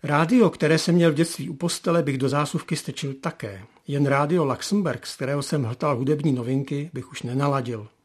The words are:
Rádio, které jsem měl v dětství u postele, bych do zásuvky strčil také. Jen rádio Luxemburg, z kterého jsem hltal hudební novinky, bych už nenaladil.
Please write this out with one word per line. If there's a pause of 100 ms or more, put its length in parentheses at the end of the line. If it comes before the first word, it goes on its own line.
Rádio,
které
jsem
měl
v
dětství
u
postele,
bych
do
zásuvky
strčil
také. (240)
Jen
rádio
Luxemburg,
z
kterého
jsem
hltal
hudební
novinky,
bych
už
nenaladil. (180)